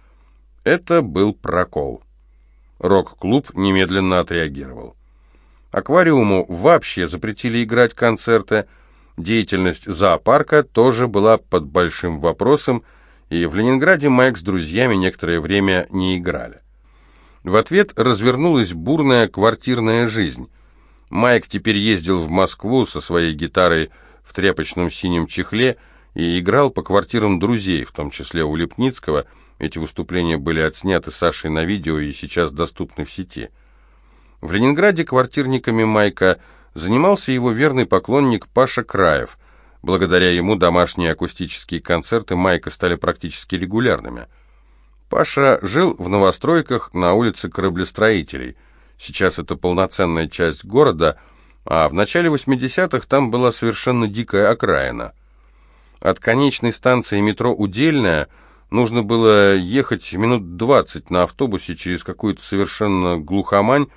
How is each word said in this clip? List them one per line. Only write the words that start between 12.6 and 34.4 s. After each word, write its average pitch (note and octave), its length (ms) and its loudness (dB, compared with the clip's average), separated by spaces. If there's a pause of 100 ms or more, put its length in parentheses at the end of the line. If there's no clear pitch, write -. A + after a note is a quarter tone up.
и E2+ 160 0
в D#2 100 -4
Ленинграде C3+ 540 2
Майк B2+ 280 4
с E2 40 -14
друзьями F#2+ 540 0
некоторое F2 440 -2
время F#2+ 500 0
не F#2 280 -2
играли. D#2 440 -8 (800)
В F#2 120 0
ответ F3 400 2
развернулась B2 800 2
бурная A#2+ 540 2
квартирная A2+ 800 0
жизнь. D#2 420 -4 (640)
Майк A#2 340 2
теперь G2+ 320 -2
ездил F#2+ 420 0
в D#2+ 100 -4
Москву G2 580 0
со - 140 -10
своей E2+ 320 -2
гитарой D#2+ 580 0 (320)
в - 100 -20
тряпочном F2+ 560 -2
синем E2+ 380 -2
чехле A2+ 500 -2 (380)
и E2+ 240 -2
играл A#2 320 0
по F#2 100 -6
квартирам G2+ 580 0
друзей, F#2+ 440 -2
в - 80 -14
том D2 180 -8
числе D#2 340 -6
у D2+ 120 -2
Лепницкого. E2 680 -4 (340)
Эти - 180 -6
выступления E2 600 -4
были D#2+ 220 -2
отсняты D#2+ 520 -2
Сашей D#2+ 380 -4
на D#2+ 140 -2
видео E2 360 -4
и D2 120 -6
сейчас D2+ 400 -4
доступны D#2 540 -8
в - 60 -14
сети. F2+ 380 -12 (920)